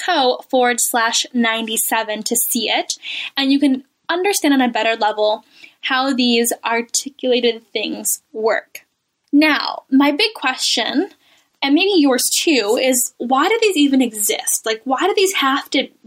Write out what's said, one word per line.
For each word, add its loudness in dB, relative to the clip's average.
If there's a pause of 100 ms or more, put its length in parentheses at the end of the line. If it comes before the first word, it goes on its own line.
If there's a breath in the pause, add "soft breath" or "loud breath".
co 0
forward 2
slash 0
ninety-seven -2
to -4
see -2
it, -4 (440 loud breath)
and 0
you 4
can 0 (260)
understand 0
on 4
a 2
better -2
level 0 (360 loud breath)
how 0
these 2 (140)
articulated -2
things -6 (120)
work. -4 (460)
Now, 2
my 6
big 0
question, -2 (500 soft breath)
and 2
maybe 2
yours 4 (180)
too, 2
is 0
why 0
do 2
these 2
even 4
exist? -4
Like, -4
why 0
do 0
these 2
have 0
to -2 (180)